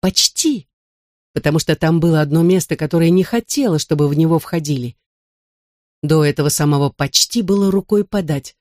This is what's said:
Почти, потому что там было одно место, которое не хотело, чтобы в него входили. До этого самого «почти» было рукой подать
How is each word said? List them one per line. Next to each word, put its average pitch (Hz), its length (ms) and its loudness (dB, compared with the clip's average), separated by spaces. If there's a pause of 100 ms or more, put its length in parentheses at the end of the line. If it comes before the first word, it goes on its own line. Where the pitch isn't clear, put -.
Почти, 196 680 -2 (640)
потому 151 260 0
что 156 160 0
там 165 260 0
было 160 200 2
одно 151 220 0
место, 175 340 2
которое 165 340 0
не 185 140 4
хотело, 233 540 -2
чтобы 147 300 0
в 143 60 -2
него 160 240 2
входили. 147 580 -6 (1040)
До 151 220 2
этого 143 260 0
самого 143 400 0
«почти» - 520 -2
было 196 280 0
рукой 196 340 0
подать 160 560 -6